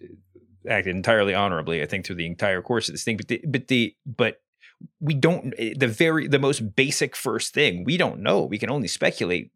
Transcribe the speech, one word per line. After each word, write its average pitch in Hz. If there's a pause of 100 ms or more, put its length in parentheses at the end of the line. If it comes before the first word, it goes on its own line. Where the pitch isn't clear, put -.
(680)
acted 95
entirely 101
honorably, 82
I 71
think, 95
through 92
the 85
entire 92
course 117
of -
this -
thing. 113
But -
the, 113
but 127
the, 117 (120)
but 117 (640)
we 151
don't, 156
eh, 113
the 127
very, 160
the 139
most 135
basic 135
first 117
thing, 92
we 170
don't 127
know. 90
We 90
can -
only 127
speculate -